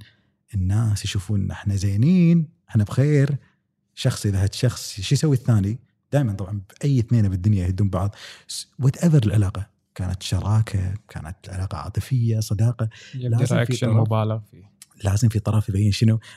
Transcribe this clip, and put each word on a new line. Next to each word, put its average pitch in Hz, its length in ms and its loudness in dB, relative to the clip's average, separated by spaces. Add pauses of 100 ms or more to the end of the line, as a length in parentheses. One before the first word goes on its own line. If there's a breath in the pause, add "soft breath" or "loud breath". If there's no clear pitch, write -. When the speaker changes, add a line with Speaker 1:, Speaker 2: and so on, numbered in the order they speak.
(560 soft breath)
Speaker 1:
الناس 101 500 0
يشوفون 101 360 -4
إن 92 100 -4
إحنا 101 240 -4
زينين، 160 720 2 (220)
إحنا 107 140 2
بخير. 139 540 2 (580 soft breath)
شخص - 300 -2
إذا 98 180 2
هاد 95 100 0
شخص، - 480 -4
شو 139 140 0
يسوي 147 200 2
الثاني؟ 110 440 0 (320)
دائمًا 131 220 0
طبعًا 98 360 -8
بأي 139 300 0
اثنين 110 300 2
بالدنيا 92 380 2
يهدون 95 220 0
بعض. 92 260 -2 (320 loud breath)
س-، - 200 -12 (160)
whatever 139 420 4
العلاقة، 101 440 0 (260)
كانت 92 280 -6
شراكة، 95 720 0 (160)
كانت - 400 -14
علاقة 95 280 -8
عاطفية، 110 600 -2
صداقة، 110 500 -2 (260 loud breath)
Speaker 2:
يبدي 123 120 -6
Speaker 1:
لازم 120 180 2
في - 80 0
Speaker 2:
رياكشن 120 340 0
Speaker 1:
طرف، 113 100 4
Speaker 2:
مبالغ 110 420 0
فيه. 98 320 -20 (320)
Speaker 1:
لازم 101 260 2
في 107 100 0
طرف 104 300 0
يبين 101 220 2
شنو؟ 110 280 2 (180 loud breath)